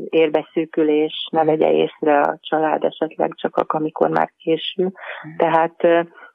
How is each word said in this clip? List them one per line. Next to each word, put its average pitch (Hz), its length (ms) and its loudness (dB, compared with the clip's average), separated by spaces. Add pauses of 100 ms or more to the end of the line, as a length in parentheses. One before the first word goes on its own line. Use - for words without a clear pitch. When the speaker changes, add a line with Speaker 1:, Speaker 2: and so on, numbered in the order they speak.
Speaker 1:
érbeszűkülés, 156 1200 0
ne 160 80 0
Speaker 2:
Mhm. 156 100 2
Speaker 1:
vegye 156 220 2
észre 156 480 2
a 156 220 0
család 156 420 -2
esetleg 160 520 -2
csak - 220 -6
ak-, - 160 -2
amikor 156 360 -2
már 160 280 0
késő. - 460 -4
Speaker 2:
Mhm. 165 540 -10
Speaker 1:
Tehát, 165 460 0
ö, 170 160 4 (360)